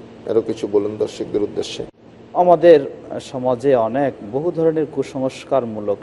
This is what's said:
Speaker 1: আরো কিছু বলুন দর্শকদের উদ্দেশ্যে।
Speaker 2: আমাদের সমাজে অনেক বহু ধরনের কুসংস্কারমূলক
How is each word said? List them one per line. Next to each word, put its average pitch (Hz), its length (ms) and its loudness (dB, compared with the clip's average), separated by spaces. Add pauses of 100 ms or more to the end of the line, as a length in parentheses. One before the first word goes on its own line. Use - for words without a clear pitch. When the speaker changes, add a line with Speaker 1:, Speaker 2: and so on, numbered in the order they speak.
(300)
Speaker 1:
আরো 110 120 2
কিছু 110 300 -6
বলুন 104 280 0
দর্শকদের 107 440 -4
উদ্দেশ্যে। - 400 -6 (500)
Speaker 2:
আমাদের 170 460 8 (420)
সমাজে 127 540 0
অনেক 120 380 0 (180)
বহু 151 200 -4
ধরনের 160 400 0
কুসংস্কারমূলক 123 1120 -4